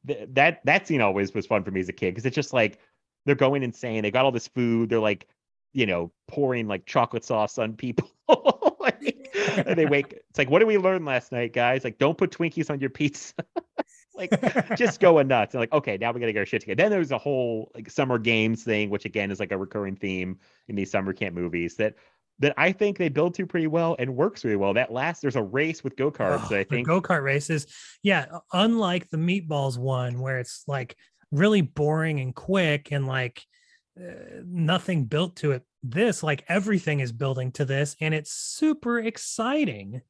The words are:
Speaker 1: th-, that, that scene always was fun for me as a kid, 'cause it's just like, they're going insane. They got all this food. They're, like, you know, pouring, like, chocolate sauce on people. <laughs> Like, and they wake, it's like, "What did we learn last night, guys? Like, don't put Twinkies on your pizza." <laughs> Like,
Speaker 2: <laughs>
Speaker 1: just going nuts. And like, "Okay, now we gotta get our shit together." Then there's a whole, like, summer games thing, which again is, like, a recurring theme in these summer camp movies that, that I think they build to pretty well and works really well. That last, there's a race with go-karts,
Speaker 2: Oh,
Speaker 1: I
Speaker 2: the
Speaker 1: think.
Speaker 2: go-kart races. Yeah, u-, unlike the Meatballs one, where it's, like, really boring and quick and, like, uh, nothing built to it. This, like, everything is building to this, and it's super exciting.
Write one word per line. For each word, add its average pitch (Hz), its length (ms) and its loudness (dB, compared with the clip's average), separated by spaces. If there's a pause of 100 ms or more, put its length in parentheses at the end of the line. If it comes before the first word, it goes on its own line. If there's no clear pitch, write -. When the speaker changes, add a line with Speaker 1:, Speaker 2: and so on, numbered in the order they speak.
Speaker 1:
th-, 107 260 -8
that, 151 320 6
that 180 220 4
scene 151 140 2
always 101 320 2
was 104 120 -2
fun 104 180 2
for 98 80 -6
me 95 80 -2
as 92 100 -2
a 90 40 -10
kid, 92 220 -2
'cause 113 100 -10
it's 131 100 -2
just 143 160 -2
like, 110 280 2 (460)
they're 143 100 4
going 135 280 4
insane. 117 400 -4
They 107 80 2
got 127 140 4
all 135 80 4
this 117 160 -4
food. 117 400 2
They're, 117 100 2
like, 107 280 0 (460)
you 131 120 2
know, 87 260 -2 (180)
pouring, 127 400 -2
like, 95 160 -4
chocolate 117 400 0
sauce 107 320 -2
on 110 200 -2
people. - 320 -4 (200)
<laughs> 311 220 6 (280)
Like, - 520 -4 (340)
and 180 140 0
they 156 80 4
wake, 143 260 0 (160)
it's - 80 -6
like, 139 140 0
"What 170 80 6
did 226 80 6
we 208 100 4
learn 185 280 2
last 131 260 -2
night, 120 220 -4
guys? 127 300 2
Like, 117 140 -6
don't 156 180 4
put 185 140 0
Twinkies 165 400 -4
on 143 100 -4
your 135 120 -2
pizza." - 480 -4
<laughs> - 340 -10 (420)
Like, 180 140 -8
Speaker 2:
<laughs> 226 480 0
Speaker 1:
just 233 220 0
going 160 280 8
nuts. 117 280 2
And 123 40 -2
like, 117 140 0
"Okay, 117 240 0
now 113 160 -2
we 123 60 -6
gotta 117 140 0
get 104 60 0
our 98 60 0
shit - 160 -2
together." 113 220 0
Then 214 80 4
there's 170 200 0
a 123 60 0
whole, 120 580 -2
like, 110 140 -16
summer 127 300 0
games 110 440 2
thing, 107 280 0
which 101 140 -4
again 101 260 -2
is, 95 80 -6
like, 95 120 -4
a 98 60 -2
recurring 98 380 -6
theme 92 420 -4 (300)
in 110 80 -8
these 98 160 -2
summer 95 220 -2
camp 92 220 -6
movies 85 420 -4
that, 107 180 -2 (440)
that 143 180 2
I 165 140 2
think 202 280 -2
they 170 100 0
build 156 260 0
to 180 120 -4
pretty 160 200 0
well 165 320 0
and 127 160 -4
works 175 300 -2
really 110 120 2
well. 98 180 2
That 117 180 0
last, 151 280 -4
there's 139 140 -2
a 120 80 2
race 143 400 -2
with 131 140 -6
go-karts, 123 540 0
Speaker 2:
Oh, 104 40 0
Speaker 1:
I 98 40 2
Speaker 2:
the 98 60 0
Speaker 1:
think. 120 220 -2
Speaker 2:
go-kart 165 360 0
races. 143 420 -2 (380)
Yeah, 185 280 2
u-, 165 80 -14 (140)
unlike 190 560 2
the 160 80 -4
Meatballs 156 640 -2
one, 123 420 -2
where 131 180 -4
it's, - 280 -12
like, 135 280 -6 (360)
really 196 300 4
boring 151 580 0
and 127 160 -4
quick 165 560 0
and, 139 160 -2
like, 127 360 -4 (560)
uh, - 460 -16
nothing 175 600 0
built 156 320 -2
to 147 140 0
it. 127 120 -4 (200)
This, 175 400 0
like, 147 240 -2
everything 180 540 0
is 120 100 -4
building 127 420 -4
to 143 120 -2
this, 139 360 -2
and 156 120 0
it's 151 180 -6
super 302 680 -2
exciting. 220 1120 -4